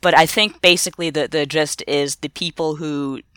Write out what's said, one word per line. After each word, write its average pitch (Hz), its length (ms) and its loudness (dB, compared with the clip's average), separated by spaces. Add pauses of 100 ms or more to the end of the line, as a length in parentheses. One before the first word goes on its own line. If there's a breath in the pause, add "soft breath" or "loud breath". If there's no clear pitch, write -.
But 175 160 4
I 160 100 8
think 214 340 -2
basically 175 500 2
the, 139 160 -2
the 147 180 -2
gist 147 420 -2
is 143 300 -2
the 147 120 -6
people 160 460 -4
who 143 460 -6 (160)